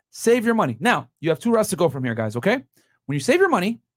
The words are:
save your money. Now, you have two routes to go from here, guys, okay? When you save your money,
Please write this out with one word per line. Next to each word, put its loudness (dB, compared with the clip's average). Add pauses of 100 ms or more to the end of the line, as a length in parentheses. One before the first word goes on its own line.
(100)
save 0
your 2
money. 0
Now, -2 (120)
you -2
have -2
two -2
routes 2
to -4
go 2
from -8
here, -2
guys, -4
okay? 0 (440)
When -4
you -2
save 2
your 4
money, -2 (160)